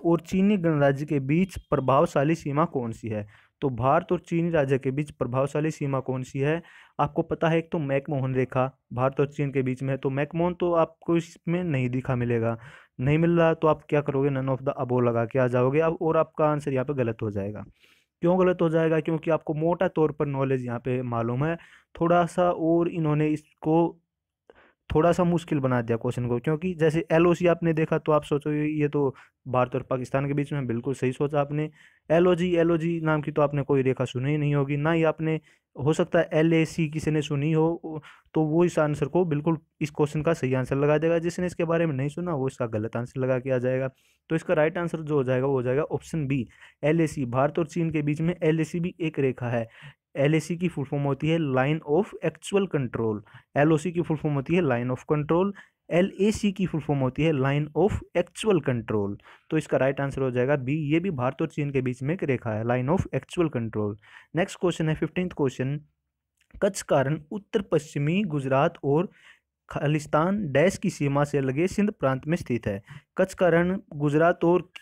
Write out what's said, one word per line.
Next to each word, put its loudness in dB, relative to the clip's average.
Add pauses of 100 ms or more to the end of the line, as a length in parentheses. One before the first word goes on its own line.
और 4
चीनी 2
गणराज्य 2
के 0
बीच 0
प्रभावशाली 2
सीमा 0
कौन -4
सी -10
है? -6 (320)
तो -2
भारत 0
और 0
चीनी -2
राज्य 2
के -2
बीच -4
प्रभावशाली -2
सीमा -4
कौन -6
सी -10
है? -2 (380)
आपको 0
पता -2
है, 2
एक -4
तो -2
मैकमोहन -2
रेखा 0 (140)
भारत 0
और 2
चीन -4
के 0
बीच -4
में -2
है, -2
तो -4
मैकमोहन -2
तो -2
आपको 0
इसमें -4
नहीं 0
दिखा -2
मिलेगा, 0 (420)
नहीं 2
मिल 4
रहा, 4
तो 2
आप 2
क्या 2
करोगे, 0
none -2
of 0
the -4 (100)
above 2
लगा 2
के -2
आ 4
जाओगे 2
आप, 0
और 2
आपका 2
आंसर 0
यहाँ 0
पे -4
गलत -2
हो -4
जाएगा। -6 (560)
क्यों 2
गलत 2
हो 2
जाएगा? 2
क्योंकि -4
आपको -2
मोटा 0
तौर 2
पर -4
नॉलेज -2
यहाँ -6
पे -4
मालूम -2
है, -2 (440)
थोड़ा 4
सा 2
और 2
इन्होंने 0
इसको -2 (920)
थोड़ा 6
सा 2
मुश्किल 0
बना 0
दिया 0
क्वेश्चन -4
को, 0
क्योंकि -4
जैसे 0
एलओसी 4
आपने 2
देखा 0
तो 0
आप 4
सोचोगे -2
ये 0
तो 0 (340)
भारत 0
और -4
पाकिस्तान -2
के -4
बीच -2
में, -4
बिल्कुल -4
सही -2
सोचा -2
आपने। -4 (400)
एलओजी, 4
एलओजी 2
नाम 2
की -6
तो 2
आपने 0
कोई 2
रेखा 0
सुनी -4
ही 0
नहीं 0
होगी, 0
ना 0
ही 2
आपने, -2 (440)
हो 2
सकता 0
है 2
एलएसी 2
किसी -4
ने 0
सुनी -2
हो, 0 (320)
तो 2
वो 4
इस 2
आंसर 2
को 2
बिल्कुल 0 (220)
इस -2
क्वेश्चन 0
का 0
सही 0
आंसर 0
लगा 2
देगा, 2
जिसने -2
इसके -4
बारे 2
में -2
नहीं -2
सुना -4
वो -2
इसका -4
गलत -4
आंसर -6
लगा 0
के -6
आ 2
जाएगा। -2 (400)
तो 0
इसका -2
राइट 2
आंसर -4
जो -4
हो 2
जाएगा 0
वो 0
हो 0
जाएगा 0
ऑप्शन -4
बी, -2 (340)
एलएसी। 0
भारत 0
और 0
चीन -2
के -2
बीच -2
में 0
एलएसी 0
भी -4
एक -4
रेखा -2
है। -2 (480)
एलएसी 0
की -2
फुल -4
फॉर्म -4
होती -2
है 0
line 0 (140)
of 2 (220)
actual -2
control, -2 (360)
एलओसी 2
की -2
फुल -2
फॉर्म -2
होती -2
है 2
line 0
of -2 (140)
control, 2 (380)
एलएसी 0
की -2
फुल -4
फॉर्म -2
होती 0
है 2
line 0 (120)
of 4
actual -2
control। -2 (340)
तो 0
इसका 0
राइट 2
आंसर -4
हो 0
जाएगा 2
बी, -4
ये 0
भी -2
भारत -2
और 0
चीन -4
के 0
बीच -4
में -2
एक -6
रेखा -2
है, -2
line 0
of 0
actual -2
control। -2 (400)
नेक्स्ट -2
क्वेश्चन 0
है 0
फिफ्टीन्थ -4
क्वेश्चन, -2 (800)
कच्छ -2
का 2
रण -2 (100)
उत्तर -4
पश्चिमी -2
गुजरात 0 (100)
और 2 (600)
खालिस्तान 0
डैश 4
की -2
सीमा 0
से 0
लगे 0
सिंध 0
प्रांत -2
में 0
स्थित -4
है। -4 (360)
कच्छ 0
का 2
रण 2 (160)
गुजरात 2
और 2 (120)